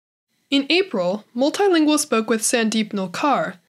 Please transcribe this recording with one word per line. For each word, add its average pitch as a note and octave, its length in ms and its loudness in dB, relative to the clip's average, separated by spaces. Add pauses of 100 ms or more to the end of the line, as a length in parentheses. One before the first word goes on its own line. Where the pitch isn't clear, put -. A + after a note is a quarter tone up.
(500)
In C#4 200 2
April, G#3+ 560 -2 (100)
Multilingual D4+ 640 2
spoke A3+ 320 -2
with A3 100 0
Sandeep A3 520 -2
Nilkar, F#3+ 680 -2 (100)